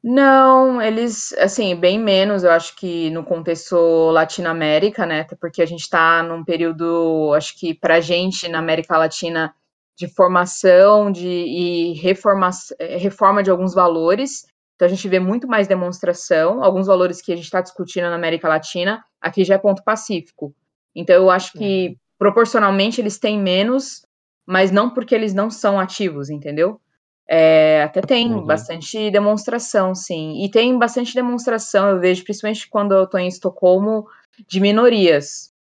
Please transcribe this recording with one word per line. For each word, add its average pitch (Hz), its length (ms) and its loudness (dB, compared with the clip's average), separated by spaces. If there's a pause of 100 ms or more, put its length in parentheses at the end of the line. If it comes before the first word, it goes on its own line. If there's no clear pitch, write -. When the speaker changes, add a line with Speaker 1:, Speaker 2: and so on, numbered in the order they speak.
Speaker 1:
Não, 262 760 4
eles, 220 520 -4
assim, 202 420 0
bem 180 220 2
menos, 202 460 2
eu 175 80 6
acho 165 240 0
que 170 360 -6
no 160 120 -8
contexto 165 540 -4 (340)
Latinoamérica, 165 960 0
né? 156 160 -4
Até 151 140 -12
porque 170 260 -6
a 165 40 4
gente 160 240 -12
tá 165 320 4
num 165 220 -6
período, 165 920 -2
acho - 220 -4
que 165 160 -8
pra 165 280 2
gente, 175 480 -4
na 165 100 -6
América 165 380 -2
Latina, 160 580 -2 (420)
de 175 120 -10
formação 185 1000 4
de, 180 180 -6
e 175 640 -4
reforma, 190 560 0 (300)
é, 170 180 -8
reforma 196 440 0
de 190 80 0
alguns 180 240 0
valores. 180 720 0 (300)
Então, 175 120 2
a - 20 4
gente 190 180 -6
vê 185 140 0
muito 233 260 -4
mais 214 220 0
demonstração. 180 920 -2
Alguns 190 240 0
valores 180 340 0
que - 100 -8
a 170 60 -2
gente 165 120 -16
tá 185 120 -2
discutindo 180 480 -8
na 170 60 -6
América 165 340 -4
Latina, 175 520 -4 (200)
aqui 175 240 -2
já 190 100 4
é - 20 2
ponto 196 260 0
pacífico. 175 720 -6 (400)
Então, 175 220 2
eu 185 160 6
acho 185 240 -2
que, 190 360 -2
Speaker 2:
Uhum. - 60 -18 (220)
Speaker 1:
proporcionalmente, 208 800 2
eles 208 180 -4
têm 214 220 -2
menos, 202 600 -2 (440)
mas 190 240 2
não 202 200 2
porque 240 260 -2
eles 214 180 -2
não 202 160 -2
são 202 300 -2
ativos, 170 500 -6
entendeu? 151 520 -4 (460)
É, 156 560 4
até 170 180 -2
tem 233 300 0
Speaker 3:
Uhum. 208 100 -4
Speaker 1:
bastante 165 680 -6
demonstração, 208 840 0
sim. 160 480 -8
E 196 80 -4
tem 240 260 2
bastante 240 380 -2
demonstração, 233 760 -2
eu 190 100 0
vejo, 180 240 0
principalmente 214 460 -8
quando 202 240 -2
eu 190 140 4
tô 190 100 -4
em 180 100 -2
Estocolmo, 190 760 0 (420)
de 190 120 -4
minorias. 202 920 2 (120)